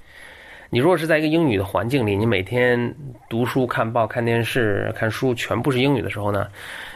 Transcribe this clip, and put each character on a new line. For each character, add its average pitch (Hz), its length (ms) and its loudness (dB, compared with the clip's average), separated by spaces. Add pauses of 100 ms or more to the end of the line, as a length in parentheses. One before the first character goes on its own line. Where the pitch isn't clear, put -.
(720)
你 120 80 0
如 139 80 4
果 180 100 6
是 156 80 -2
在 156 140 2
一 - 20 0
个 156 60 2
英 160 200 4
语 110 80 2
的 95 80 2
环 95 240 -2
境 131 160 2
里， 101 140 2
你 107 80 2
每 104 160 2
天 120 500 2 (380)
读 117 160 0
书、 123 220 0
看 117 260 -2
报、 113 140 2
看 117 180 -2
电 117 180 2
视、 104 520 0
看 110 160 -2
书， 127 240 0
全 110 260 -2
部 139 100 0
是 123 80 2
英 139 160 4
语 113 60 0
的 95 80 -4
时 98 80 -8
候 101 140 -2
呢， 101 160 0 (480)